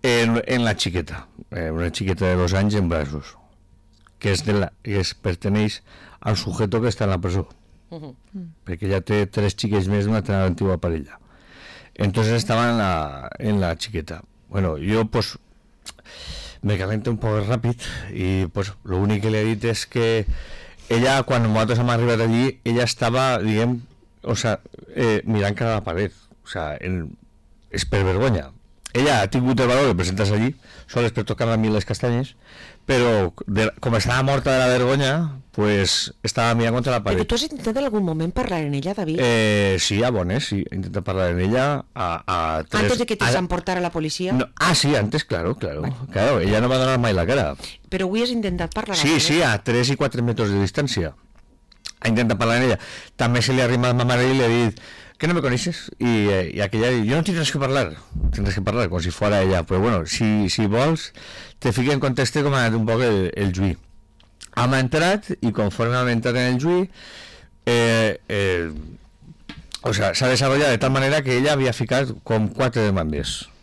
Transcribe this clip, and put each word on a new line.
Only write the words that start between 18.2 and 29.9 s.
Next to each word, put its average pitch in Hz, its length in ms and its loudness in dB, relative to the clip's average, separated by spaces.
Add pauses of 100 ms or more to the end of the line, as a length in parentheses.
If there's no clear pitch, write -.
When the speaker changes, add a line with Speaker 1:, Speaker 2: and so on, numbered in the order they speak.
Speaker 1:
pues, 101 200 -4 (120)
lo 92 160 -2
únic 104 240 0
que 110 80 0
li 110 80 0
he 107 80 0
dit 110 160 -2
és 113 220 -2
que 117 200 0 (840)
ella, 131 360 4
quan 120 220 2
nosaltres 110 340 2
hem 120 120 2
arribat 117 320 2
allí, 120 400 2
ella 120 200 2
estava, 123 560 0
diguem, 110 380 2 (440)
o 120 140 -2
sea, 110 220 -2 (360)
eh, 113 300 2
mirant 104 320 0
cara 113 200 0
a 101 40 -2
la 101 60 -10
paret, 92 260 -2 (320)
o - 40 -20
sea, 78 320 -6
en, 90 260 -4 (640)
és - 160 -6
per 101 180 0
vergonya. 95 460 0 (420)
Ella 131 300 2
ha 101 80 0
tingut 127 320 2
el 120 80 4
valor 135 160 4
de 113 80 4